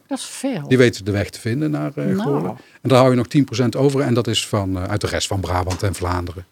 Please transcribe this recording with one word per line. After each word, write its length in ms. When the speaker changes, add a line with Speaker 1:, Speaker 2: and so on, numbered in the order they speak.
Speaker 1:
Dat 100
is 80
veel. 420
Speaker 2:
Die 100
weten 280
de 60
weg 180
te 100
vinden 320
naar, 240
eh, 100
Speaker 1:
Nou. 160
Speaker 2:
Goorlen. 360
En 80
daar 80
hou 120
je 60
nog 120
tien 180
procent 300
over. 260
En 120
dat 140
is 200
van, 300
eh, 60
uit 180
de 60
rest 200
van 120
Brabant 440
en 120
Vlaanderen. 560